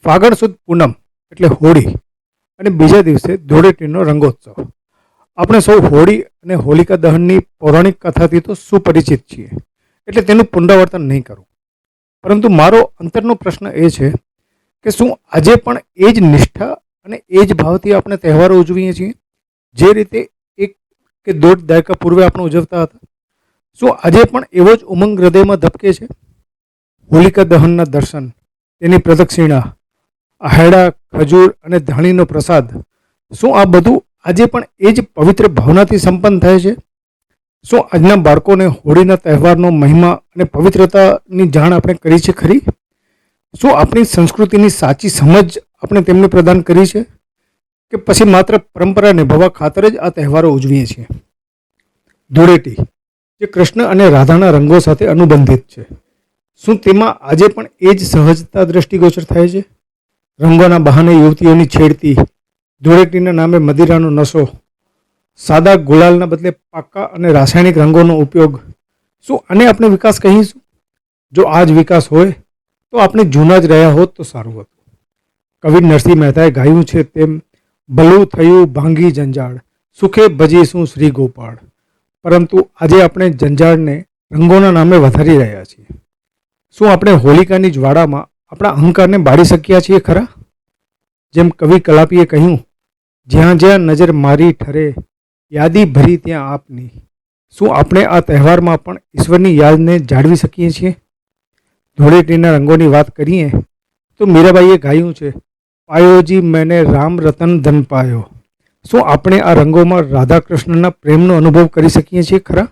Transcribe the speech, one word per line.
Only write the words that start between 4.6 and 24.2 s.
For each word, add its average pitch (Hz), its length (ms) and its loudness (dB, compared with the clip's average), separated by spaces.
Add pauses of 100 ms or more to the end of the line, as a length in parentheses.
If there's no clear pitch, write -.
આપણે 214 240 0
સૌ 208 200 2
હોળી 175 420 2
અને - 320 -12
હોલિકા 156 420 -2
દહનની 170 440 0
પૌરાણિક 175 680 -2
કથાથી 170 320 -2
તો 202 140 -10
સુપરિચિત 160 680 -2
છીએ, - 280 -20 (580)
એટલે 208 140 -2
તેનું 214 240 2
પુનરાવર્તન 185 560 0
નહીં 135 220 -4
કરું. - 240 -20 (760)
પરંતુ 208 260 0
મારો 185 340 4
અંતરનો 220 520 -6
પ્રશ્ન 196 320 -12
એ 165 220 -2
છે 139 200 -4 (760)
કે 220 60 -4
શું 233 280 -4 (140)
આજે 160 240 2
પણ 240 220 -4 (180)
એ 196 160 2
જ 226 80 -2
નિષ્ઠા 170 580 0 (280)
અને 220 240 -16
એ 190 160 4
જ 190 80 -6
ભાવથી 175 400 -4
આપણે 196 240 -6
તહેવારો 180 420 0
ઉજવીએ 180 340 -4
છીએ, 185 200 -12 (600)
જે 175 200 2
રીતે 214 360 -6 (280)
એક 196 200 -10 (460)
કે 190 100 -6
દોઢ 170 260 0
દાયકા 165 340 -4
પૂર્વે 175 320 0
આપણે 180 180 -4
ઉજવતા 165 400 -6
હતા? - 160 -12 (800)
શું - 240 -2
આજે 175 200 2